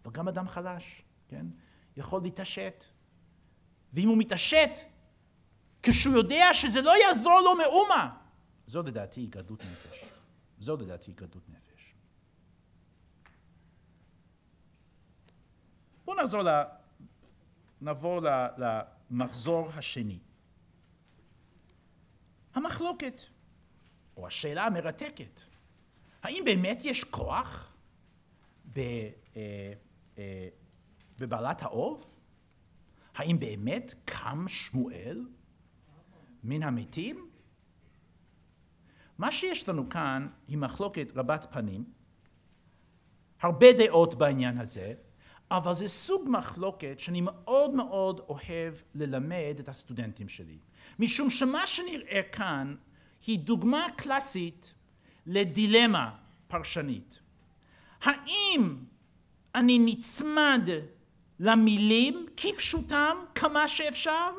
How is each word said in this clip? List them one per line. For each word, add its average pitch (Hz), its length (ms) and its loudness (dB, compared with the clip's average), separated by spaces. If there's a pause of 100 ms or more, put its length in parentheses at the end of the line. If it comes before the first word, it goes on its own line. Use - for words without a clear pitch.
אבל 113 80 -14
גם 165 160 -6
אדם 180 200 -6
חלש, 180 540 -12 (260)
כן, 151 180 -12 (500)
יכול 180 260 -6
להתעשת. 190 640 -10 (1080)
ואם 180 160 2
הוא 220 100 6
מתעשת, 285 600 2 (1040)
כשהוא 262 320 6
יודע 302 380 6
שזה 262 300 2
לא 311 100 8 (100)
יעזור 349 420 8
לו 370 120 6
מאומה, 320 600 4 (500)
זו 151 160 -6
לדעתי 117 440 -8
גדלות 95 340 -14
נפש. - 440 -18 (560)
זו 147 160 -6
לדעתי 92 360 -14
גדלות 90 360 -20
נפש. - 460 -20 (4000)
בואו 381 180 -4
נחזור 208 200 0
ל-, 156 200 4 (1160)
נעבור 151 420 -4
ל-, 131 260 0 (640)
למחזור 156 640 -4
השני. 107 440 -8 (2250)
המחלוקת, 330 680 -6 (920)
או 90 100 -14
השאלה 151 380 -6
המרתקת, 175 760 -6 (840)
האם 359 220 -8
באמת 202 400 0
יש 262 200 -4
כוח - 720 -8 (960)
ב-, 131 60 -8 (580)
אה, 101 360 -12 (460)
אה, 95 300 -12 (680)
בבעלת 123 440 -6
האוב? - 480 -8 (1040)
האם 160 260 -2
באמת 120 540 -8 (100)
קם 147 440 -8
שמואל 127 800 -8 (1160)
מן 143 180 -6
המתים? 160 680 -8 (1900)
מה 240 140 -2
שיש 370 360 -4
לנו 147 200 -4
כאן 139 400 -4 (200)
היא 147 100 -6
מחלוקת 160 560 -6
רבת 131 360 -4
פנים, 104 340 -8 (1600)
הרבה 175 320 10
דעות 170 420 6
בעניין 127 440 0
הזה, 107 360 -8 (560)
אבל 175 240 0
זה 190 140 -4
סוג 359 400 0
מחלוקת 185 720 -4
שאני 175 200 -6
מאוד 240 500 0
מאוד 190 580 -2
אוהב 165 460 -8 (200)
ללמד 147 640 -6
את 135 80 -14
הסטודנטים 113 600 -10
שלי. 80 300 -18 (400)
משום 233 320 0
שמה 277 360 0
שנראה 330 560 -4
כאן 143 520 -6 (520)
היא 220 120 0
דוגמה 233 480 0 (100)
קלאסית 262 760 -6 (520)
לדילמה 202 840 4 (380)
פרשנית. 151 720 -6 (840)
האם 285 760 0 (800)
אני 247 240 6
נצמד 262 920 2 (720)
למילים 220 840 4 (100)
כפשוטם 330 800 0 (180)
כמה 302 340 2
שאפשר? 320 720 -2